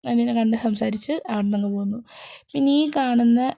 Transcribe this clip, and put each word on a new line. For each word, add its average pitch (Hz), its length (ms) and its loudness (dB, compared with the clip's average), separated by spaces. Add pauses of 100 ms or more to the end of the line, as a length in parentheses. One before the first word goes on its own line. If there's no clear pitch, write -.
ആൻറ്റീനെ 240 320 0
കണ്ട് 226 200 2 (120)
സംസാരിച്ച് 214 460 -2 (180)
അവിടെ 208 180 -2
നിന്ന് 202 240 -2
പോന്നു. 202 260 -4 (520)
പിന്നെ 277 260 2
ഈ 302 80 2 (140)
കാണുന്ന 240 420 4 (160)